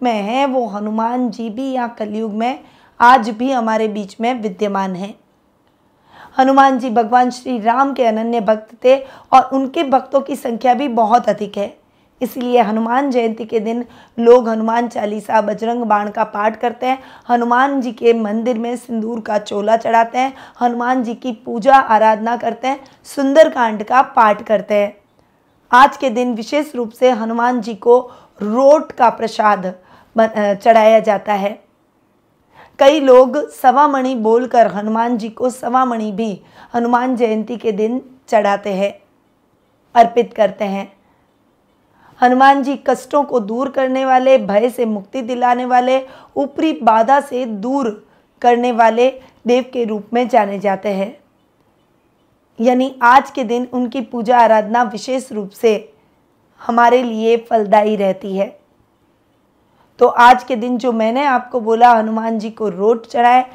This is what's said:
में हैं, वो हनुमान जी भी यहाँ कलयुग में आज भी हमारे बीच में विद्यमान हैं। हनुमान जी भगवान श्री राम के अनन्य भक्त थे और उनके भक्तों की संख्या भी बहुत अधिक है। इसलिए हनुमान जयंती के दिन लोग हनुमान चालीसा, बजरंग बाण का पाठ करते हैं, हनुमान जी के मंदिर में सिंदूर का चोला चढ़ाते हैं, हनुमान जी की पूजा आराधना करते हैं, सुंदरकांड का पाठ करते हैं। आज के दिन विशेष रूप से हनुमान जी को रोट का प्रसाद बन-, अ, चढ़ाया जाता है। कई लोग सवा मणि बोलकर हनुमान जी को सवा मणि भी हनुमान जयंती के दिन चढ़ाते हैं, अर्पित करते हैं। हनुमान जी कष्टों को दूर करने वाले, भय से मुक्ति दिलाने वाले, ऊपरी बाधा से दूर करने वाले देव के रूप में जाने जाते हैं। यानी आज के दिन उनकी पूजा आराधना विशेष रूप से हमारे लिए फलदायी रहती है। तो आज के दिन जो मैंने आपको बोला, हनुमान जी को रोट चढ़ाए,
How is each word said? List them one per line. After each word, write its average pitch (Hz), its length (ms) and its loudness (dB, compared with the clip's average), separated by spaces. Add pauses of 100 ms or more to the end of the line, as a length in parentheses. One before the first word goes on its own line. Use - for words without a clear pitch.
में 240 100 0
हैं, 220 320 -2
वो 254 220 -2
हनुमान 220 640 -4
जी 226 200 -10
भी 262 220 -8
यहाँ 240 280 -6
कलयुग 214 340 -6
में 240 260 -4 (420)
आज 240 280 6
भी 240 220 -4
हमारे 220 360 -2
बीच 208 340 -10
में 240 120 -2
विद्यमान 196 640 -6
हैं। 196 200 -12 (1200)
हनुमान 269 420 4
जी 254 100 -6
भगवान 240 400 2
श्री 247 300 -8
राम 247 340 0
के 254 120 0
अनन्य 226 360 -2
भक्त 214 440 -4
थे 262 120 6 (360)
और 262 200 4
उनके 269 300 -2
भक्तों 262 380 0
की 277 140 -8
संख्या 247 380 -2
भी 269 140 -2
बहुत 226 420 0
अधिक 202 280 -6
है। 202 300 -10 (340)
इसलिए 247 400 0
हनुमान 226 500 -2
जयंती 233 340 -2
के 226 140 -4
दिन 233 260 -6 (340)
लोग 233 300 4
हनुमान 226 380 -2
चालीसा, 214 540 -4
बजरंग 226 420 -4
बाण 208 260 -2
का 220 140 -4
पाठ 214 360 -4
करते 240 260 -6
हैं, 262 140 -2 (300)
हनुमान 240 520 0
जी 240 100 -6
के 233 220 2
मंदिर 220 440 -2
में 233 180 -6
सिंदूर 226 440 -8
का 214 180 -6
चोला 208 400 -2
चढ़ाते 233 400 0
हैं, 269 160 -2 (280)
हनुमान 240 420 -2
जी 220 120 -6
की 254 160 -8
पूजा 233 440 0
आराधना 220 640 2
करते 226 300 -6
हैं, 277 120 -4 (240)
सुंदरकांड 269 800 2
का 247 180 2
पाठ 220 420 2
करते 208 300 -2
हैं। 208 240 -2 (720)
आज 269 260 6
के 269 120 -2
दिन 247 240 -2
विशेष 285 420 -4
रूप 240 140 -6
से 254 220 2
हनुमान 233 500 -2
जी 220 140 -10
को 240 360 2 (300)
रोट 269 500 2
का 233 180 2
प्रसाद 214 680 -2 (420)
बन-, 220 140 2
अ, 208 220 -2
चढ़ाया 220 460 4
जाता 208 340 -2
है। 202 300 -6 (1160)
कई 294 200 4
लोग 262 500 2
सवा 269 380 2
मणि 262 280 -2
बोलकर 226 520 2
हनुमान 220 500 -4
जी 214 120 -8
को 247 200 -6
सवा 247 360 -2
मणि 226 260 -6
भी 202 300 -6 (320)
हनुमान 240 420 -2
जयंती 220 420 -4
के 214 140 -4
दिन 226 300 -4 (260)
चढ़ाते 202 460 0
हैं, 202 260 -4 (960)
अर्पित 233 380 2
करते 208 320 -2
हैं। 196 320 -8 (1200)
हनुमान 262 420 4
जी 269 240 -6
कष्टों 269 360 0
को 247 160 -2
दूर 233 300 -4
करने 262 360 -2
वाले, 262 320 4
भय 214 320 0
से 240 160 -4
मुक्ति 220 360 -6
दिलाने 247 440 -2
वाले, 254 400 2 (300)
ऊपरी 294 480 -2
बाधा 226 360 4
से 262 260 -6
दूर 226 640 -6 (340)
करने 240 300 2
वाले 233 380 2 (380)
देव 247 260 2
के 240 120 -4
रूप 214 280 -8
में 240 160 0
जाने 202 300 0
जाते 196 300 -4
हैं। 196 280 -6 (1400)
यानी 254 400 0
आज 254 300 4
के 262 120 -6
दिन 240 300 -4
उनकी 247 280 -4
पूजा 240 380 0
आराधना 220 440 2
विशेष 233 480 -6
रूप 208 180 -10
से - 440 -2 (720)
हमारे 240 360 4
लिए 226 340 0
फलदायी 214 580 0
रहती 190 420 -4
है। 202 220 -6 (1400)
तो 240 80 4
आज 247 360 6
के 262 120 -4
दिन 247 220 -4
जो 247 140 -2
मैंने 226 340 -2
आपको 247 340 -2
बोला, 226 320 4
हनुमान 220 480 -2
जी 202 100 -8
को 214 200 -6
रोट 214 380 -2
चढ़ाए, 247 480 2